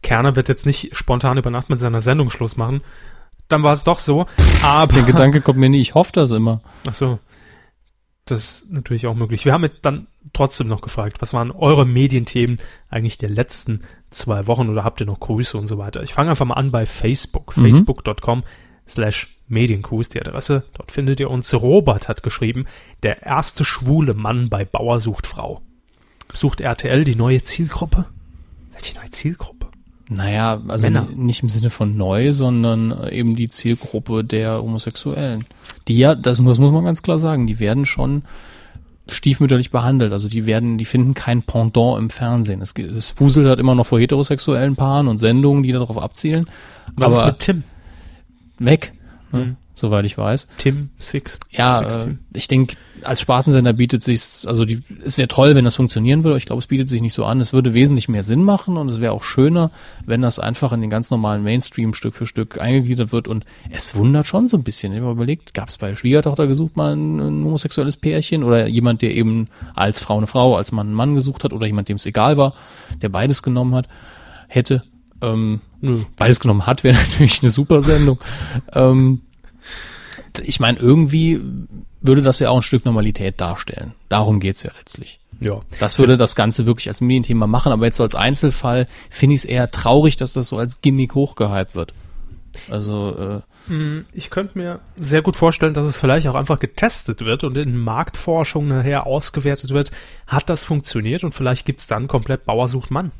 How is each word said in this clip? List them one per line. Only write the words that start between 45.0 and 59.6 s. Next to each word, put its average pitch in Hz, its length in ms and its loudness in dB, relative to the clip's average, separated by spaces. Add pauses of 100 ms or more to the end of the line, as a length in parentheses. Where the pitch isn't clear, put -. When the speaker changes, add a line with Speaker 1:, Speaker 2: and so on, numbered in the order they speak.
Speaker 2:
und 110 120 0
Sendungen, 135 440 4
die 127 80 0
darauf 117 260 -4
abzielen. 160 500 -4 (480)
Speaker 1:
Was 127 180 4
Speaker 2:
Aber 117 140 4
Speaker 1:
ist - 40 4
mit - 80 -8
Tim? 175 240 0 (960)
Speaker 2:
weg. 135 340 2 (380)
Ne? 123 140 -2
Speaker 1:
Mhm. 127 100 -6 (280)
Speaker 2:
Soweit 104 220 2
ich 101 120 -4
weiß. 107 300 -2 (120)
Speaker 1:
Tim 139 380 -2
Six. - 400 -10 (120)
Speaker 2:
Ja, 123 300 2
Speaker 1:
Six 110 180 -4
Speaker 2:
äh, - 60 -4
Speaker 1:
Tim. 143 160 -8 (140)
Speaker 2:
ich - 140 -6
denk, 131 260 2 (300)
als - 160 -4
Spartensender 127 540 4
bietet 120 280 0
sich's, - 460 -4
also 113 160 0
die, 113 180 -2 (220)
es 131 140 0
wär 127 100 0
toll, 143 280 6
wenn 127 100 6
das 117 100 2
funktionieren 127 480 2
würde, 160 120 4
aber - 20 0
ich - 80 -6
glaub, 113 120 -6
es 123 100 -8
bietet 135 200 -2
sich 123 140 -2
nicht 117 120 -2
so 113 120 -2
an. 120 160 0
Es 117 100 -2
würde 127 220 2
wesentlich 127 340 4
mehr 104 160 -2
Sinn 127 200 2
machen 190 340 2
und 147 120 -4
es 113 120 -4
wär 117 100 0
auch 104 120 -6
schöner, 160 480 2 (340)